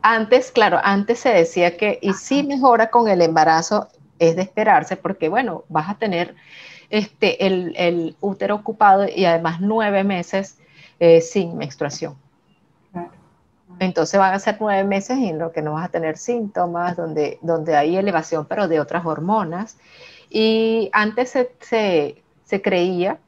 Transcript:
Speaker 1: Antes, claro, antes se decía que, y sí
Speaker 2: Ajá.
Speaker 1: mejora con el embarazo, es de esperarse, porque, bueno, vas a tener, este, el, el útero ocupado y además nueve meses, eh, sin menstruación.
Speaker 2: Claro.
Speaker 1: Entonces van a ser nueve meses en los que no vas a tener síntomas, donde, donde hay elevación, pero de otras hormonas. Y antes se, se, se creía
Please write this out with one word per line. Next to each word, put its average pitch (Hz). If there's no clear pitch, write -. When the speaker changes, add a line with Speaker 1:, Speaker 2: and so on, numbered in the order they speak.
Speaker 1:
Antes, 226
claro, 208
antes 202
se -
decía 175
que, 208
y 190
sí 277
Speaker 2:
Ajá. 285
Speaker 1:
mejora 247
con 240
el 190
embarazo, 160
es 165
de 180
esperarse, 196
porque, 190
bueno, 208
vas 156
a 208
tener, 175
este, 202
el, 180
el 170
útero 196
ocupado 202
y 185
además 170
nueve 208
meses, 196
eh, 165
sin 170
menstruación. 147
Speaker 2:
Claro. 175
Speaker 1:
Entonces 180
van 190
a 196
ser 208
nueve 202
meses 202
en 185
los 165
que 156
no 151
vas 160
a 180
tener 160
síntomas, 180
donde, 156
donde 165
hay 156
elevación, 165
pero 202
de 160
otras 165
hormonas. 175
Y 220
antes 214
se, 247
se, 180
se 196
creía 185